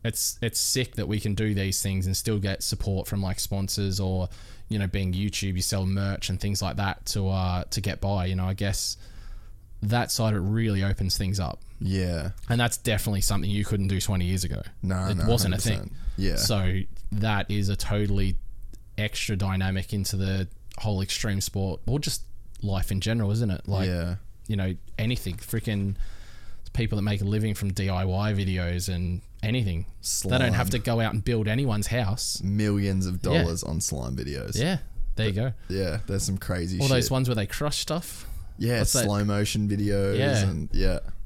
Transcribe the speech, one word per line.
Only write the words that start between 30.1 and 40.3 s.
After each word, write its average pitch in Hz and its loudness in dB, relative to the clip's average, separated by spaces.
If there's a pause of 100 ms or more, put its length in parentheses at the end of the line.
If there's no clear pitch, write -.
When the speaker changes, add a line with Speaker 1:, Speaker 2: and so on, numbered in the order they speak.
Speaker 1:
They - -2
don't 123 4
have 123 2
Speaker 2:
Slime. - -
Speaker 1:
to 123 0
go 117 2
out 110 0
and 110 0
build 110 2
anyone's 110 0
house. 113 -2
Speaker 2:
Millions 101 2
of 90 -2
Speaker 1:
Yeah. 151 4
Speaker 2:
dollars 82 0
on - -2
slime 65 -4
videos. 65 -4
Speaker 1:
Yeah. 165 0 (400)
There 110 0
you 101 0
go. 117 0 (160)
Speaker 2:
Yeah, 92 0
there's 95 0
some 95 0
crazy 90 -2
Speaker 1:
All 135 2
Speaker 2:
shit. 131 4
Speaker 1:
those 123 2
ones 131 2
where 123 2
they 104 2
crush - -2
stuff. - -6 (320)
Speaker 2:
Yeah, 117 2
Speaker 1:
What's 107 2
that? 123 4
Speaker 2:
slow 104 2
motion 104 2
videos 101 2
Speaker 1:
Yeah. 127 4